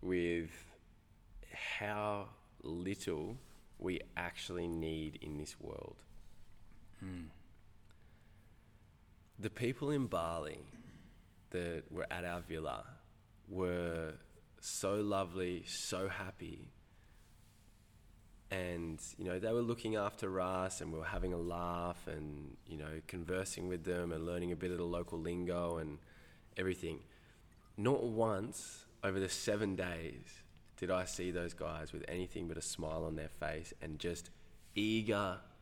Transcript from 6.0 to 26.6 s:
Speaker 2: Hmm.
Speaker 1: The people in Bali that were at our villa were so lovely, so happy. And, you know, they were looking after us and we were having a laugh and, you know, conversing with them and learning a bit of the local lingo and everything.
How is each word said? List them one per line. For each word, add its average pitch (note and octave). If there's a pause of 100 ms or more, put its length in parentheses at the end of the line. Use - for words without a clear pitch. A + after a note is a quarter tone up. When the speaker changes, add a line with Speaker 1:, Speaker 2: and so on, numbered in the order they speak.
Speaker 2:
Hmm. F2+ (2250)
Speaker 1:
The G2+
people C3
in C#3
Bali E2 (920)
that E2+
were D#2+
at F2
our F2
villa D#2 (640)
were F2 (460)
so -
lovely, F#2+
so -
happy. F2+ (1800)
And, F2 (160)
you F2
know, F2+
they A2
were A#2+
looking A#2
after G2+
us F#2
and D#2+
we D#2+
were D#2+
having F#2
a F2
laugh F2
and, D2 (100)
you D#2+
know, D#2
conversing F2+
with F2+
them F2
and D#2+
learning F2
a E2+
bit F2+
of F2
the F2
local F2
lingo F2
and D2+ (600)
everything. F2 (800)